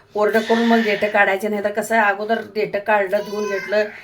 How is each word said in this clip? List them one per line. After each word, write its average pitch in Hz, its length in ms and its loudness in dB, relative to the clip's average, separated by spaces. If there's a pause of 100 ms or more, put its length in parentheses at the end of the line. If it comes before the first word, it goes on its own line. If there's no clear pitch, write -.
(140)
कोरडं 208 260 2
करून 233 240 2
मग 233 180 4
देठं 208 260 0
काढायचे. 202 400 2
नाही 208 160 -2
तर 202 60 0
कसं 220 260 -2
आहे, 220 80 4
अगोदर 214 380 -2
देठं 208 360 -4
काढलं, 202 400 0
धुवून 208 300 -6
घेतलं, 202 360 -2 (200)